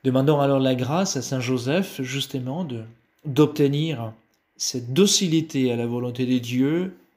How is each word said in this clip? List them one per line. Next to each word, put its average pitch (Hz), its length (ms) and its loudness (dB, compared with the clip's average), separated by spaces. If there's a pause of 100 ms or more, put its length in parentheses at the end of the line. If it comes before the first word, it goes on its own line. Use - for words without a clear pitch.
Demandons 135 360 4
alors 139 200 4
la 131 140 2
grâce 147 420 -2
à 127 60 -4
Saint 131 180 -4
Joseph, 131 600 -2
justement, 131 640 -6
de, 117 200 -8 (400)
d'obtenir 143 880 2 (440)
cette 123 360 -6
docilité 160 800 2
à 117 40 0
la 120 100 -2
volonté 123 380 -4
de 127 140 2
Dieu 135 580 0 (200)